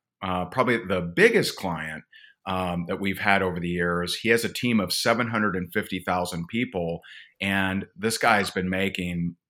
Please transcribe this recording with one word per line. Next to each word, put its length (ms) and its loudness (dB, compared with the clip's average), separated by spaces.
uh, 240 -2
probably 320 2
the 240 0
biggest 540 4
client, 480 -6
um, 440 -2
that 120 -4
we've 200 -2
had 200 4
over 200 -2
the 80 -4
years. 480 0
He 140 -2
has 140 4
a 80 -4
team 280 2
of 120 -2
seven 360 0
hundred 260 0
and 180 -4
fifty 280 -2
thousand 480 -2
people, 520 -4
and 460 0
this 220 -2
guy's 320 4
been 180 -2
making 680 -2